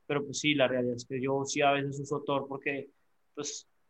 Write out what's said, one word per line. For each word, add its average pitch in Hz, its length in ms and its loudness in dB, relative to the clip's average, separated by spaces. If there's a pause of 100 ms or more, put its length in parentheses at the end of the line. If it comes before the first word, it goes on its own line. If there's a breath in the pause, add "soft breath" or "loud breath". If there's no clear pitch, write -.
pero, 143 160 0
pues, 139 180 -6
sí, 151 140 4
la 135 140 6
realidad 123 280 0
es 120 100 -12
que 131 160 -4
yo 135 240 0
sí 147 160 0
a 139 100 6
veces 139 260 0
uso 143 220 -4
Tor 139 260 -2
porque, 139 440 -6 (440)
pues, - 320 -10 (240)